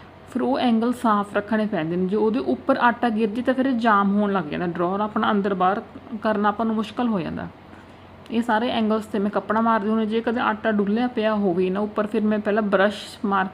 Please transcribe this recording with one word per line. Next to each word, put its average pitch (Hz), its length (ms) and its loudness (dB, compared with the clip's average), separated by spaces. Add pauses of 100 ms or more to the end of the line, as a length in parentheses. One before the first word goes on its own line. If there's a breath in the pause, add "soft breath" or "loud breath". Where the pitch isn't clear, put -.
(340 loud breath)
ਫਿਰ - 80 -2
ਉਹ 247 180 0
ਐਂਗਲ 240 340 2
ਸਾਫ਼ 208 440 0
ਰੱਖਣੇ 214 280 0
ਪੈਂਦੇ 175 300 -2
ਨੇ। 185 100 0
ਜੇ 185 100 0
ਉਹਦੇ 214 240 2
ਉੱਪਰ - 380 0
ਆਟਾ 240 320 2
ਗਿਰ 214 200 0
ਜੇ 226 120 -6
ਤਾਂ 254 120 0
ਫਿਰ 254 120 0
ਇਹ 277 80 0
ਜਾਮ 202 420 4
ਹੋਣ 208 180 2
ਲੱਗ 185 120 0
ਜਾਂਦਾ, 165 220 -4
ਡਰਾਅਰ 175 320 -2
ਆਪਣਾ 214 320 0
ਅੰਦਰ 202 220 2
ਬਾਹਰ 185 280 2 (420)
ਕਰਨਾ 208 260 2
ਆਪਾਂ 214 160 -2
ਨੂੰ 220 100 0
ਮੁਸ਼ਕਿਲ 226 320 -2
ਹੋ 214 120 0
ਜਾਂਦਾ। - 280 -6 (840 loud breath)
ਇਹ 226 100 0
ਸਾਰੇ 233 280 0
ਐਂਗਲਸ 220 360 0
'ਤੇ 214 140 -4
ਮੈਂ 208 120 0
ਕੱਪੜਾ 208 300 0
ਮਾਰਦੀ 226 280 2
ਹੁੰਦੀ। 220 160 2
ਜੇ 220 160 0
ਕਦੇ 233 200 -2
ਆਟਾ 214 300 0
ਡੁੱਲਿਆ 208 360 0
ਪਿਆ 220 260 0
ਹੋਵੇ 185 360 0
ਨਾ 185 100 -2
ਉੱਪਰ, 208 280 -2
ਫਿਰ 214 140 -2
ਮੈਂ 214 180 2
ਪਹਿਲਾਂ 214 240 0
ਬਰੱਸ਼ 202 600 0
ਮਾਰ 196 280 0